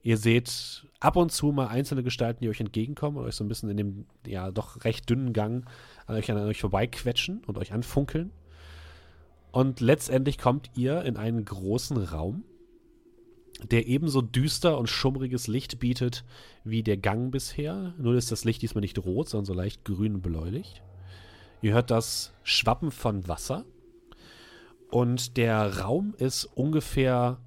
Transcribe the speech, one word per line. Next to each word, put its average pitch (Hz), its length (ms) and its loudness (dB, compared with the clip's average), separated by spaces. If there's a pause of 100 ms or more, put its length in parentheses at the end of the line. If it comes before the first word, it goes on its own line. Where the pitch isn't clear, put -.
Ihr 113 140 4
seht 117 680 2 (140)
ab - 160 4
und 170 140 4
zu 147 220 0
mal 135 140 2
einzelne 131 360 0
Gestalten, 120 400 -2
die 117 60 0
euch 107 120 -2
entgegenkommen 135 580 -2
und 120 60 -6
euch 120 100 -6
so 107 100 -4
ein 104 40 -2
bisschen 110 200 -6
in 101 80 -2
dem, 101 300 -4 (200)
ja, 95 240 -4
doch - 340 -6
recht 117 260 -2
dünnen 123 220 2
Gang 110 340 0 (400)
an 110 100 -4
euch, 110 140 -2
an 104 80 2
euch 104 220 -2
vorbeiquetschen 117 840 -2
und 98 140 -6
euch 98 140 -6
anfunkeln. 151 600 -2 (1200)
Und 131 280 2
letztendlich 135 580 4
kommt - 380 2
ihr 139 260 0
in 123 140 -2
einen 113 280 0
großen 101 540 -2
Raum, 92 460 -2 (1160)
der 117 240 4
ebenso 135 360 2
düster 143 560 2
und 117 100 -2
schummriges 131 580 0
Licht 120 320 -4
bietet 123 460 0 (380)
wie 113 200 0
der 107 160 2
Gang 113 340 0
bisher. 165 680 -4
Nur 120 160 4
ist 123 160 2
das - 140 -4
Licht 113 180 2
diesmal 110 200 -2
nicht 101 160 -2
rot, 92 300 -2
sondern 104 180 -2
so 95 80 -4
leicht 92 300 -4
grün 101 360 0
bläulich. 90 600 -6 (800)
Ihr 104 100 4
hört 120 180 4
das - 520 0
Schwappen - 480 2
von 101 380 -2
Wasser. 131 360 -4 (1200)
Und 123 480 0
der 107 440 2
Raum 165 380 -2
ist - 260 -2
ungefähr 131 1040 2